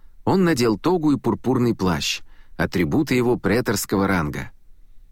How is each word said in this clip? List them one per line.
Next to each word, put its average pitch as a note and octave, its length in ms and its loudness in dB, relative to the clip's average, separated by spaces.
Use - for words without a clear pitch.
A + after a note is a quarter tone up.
он F#3 180 2
надел A#2+ 340 2
тогу D#3 360 2
и C3+ 40 0
пурпурный A#2+ 560 0
плащ, F2+ 480 -2
атрибуты G#2 580 0
его B2 220 2
преторского G2+ 720 0
ранга. D#2+ 440 -2